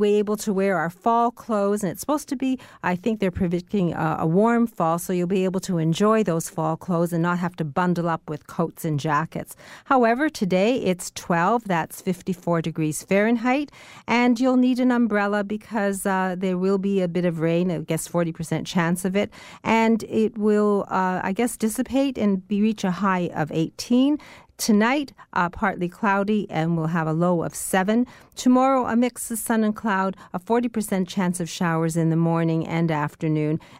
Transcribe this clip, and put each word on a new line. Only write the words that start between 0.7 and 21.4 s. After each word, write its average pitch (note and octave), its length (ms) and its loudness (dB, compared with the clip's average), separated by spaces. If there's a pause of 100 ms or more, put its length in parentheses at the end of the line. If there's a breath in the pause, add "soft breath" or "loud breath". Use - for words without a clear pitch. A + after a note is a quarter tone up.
our E3 140 0
fall A#3 420 0
clothes. G#3 500 -2
And F3 120 -2
it's - 160 -12
supposed D4 180 -2
to C#4+ 80 -6
be, C4 220 -2 (240 loud breath)
I F3+ 140 0
think G#3+ 240 -4
they're F#3+ 100 0
predicting F3+ 640 -2
a, D#3+ 280 -2
a - 40 0
warm A3 400 4
fall, E3+ 320 0
so F3+ 160 -4
you'll F3 140 0
be F#3 180 0
able F#3 140 -2
to F3+ 180 -2
enjoy G3+ 460 2
those E3 260 -2
fall D#3+ 260 -2
clothes E3+ 380 -2
and E3 80 0
not F3 160 0
have F3 200 -4
to E3 60 -4
bundle E3+ 460 0
up D#3+ 180 -4
with D3+ 200 -10
coats - 360 -4
and D3+ 160 -2
jackets. D#3 560 -2 (300 loud breath)
However, B3+ 420 4
today G#3 500 0
it's F3+ 340 -2
twelve, F#3 540 0
that's E3+ 360 -4
fifty-four E3+ 600 -4
degrees D#3 400 -4
Fahrenheit, A#3 680 0 (360 loud breath)
and A#3+ 320 2
you'll B3+ 180 2
need B3+ 220 2
an B3+ 120 2
umbrella G#3 520 0
because, G3+ 640 -4
uh, F#3 280 0
there F#3 220 -2
will G3 220 2
be G3 220 0
a F3+ 60 0
bit F3 180 -2
of E3 160 0
rain, E3+ 280 2
I E3 80 -2
guess D#3 300 -4
forty E3+ 240 -2
percent D#3+ 340 -6
chance F3 400 0
of F#3+ 100 -2
it, G#3 140 0 (340 loud breath)
and A3+ 420 2
it A3 300 0
will, G#3 540 2
uh, F#3 340 0
I F#3+ 80 -2
guess, A#3 260 -2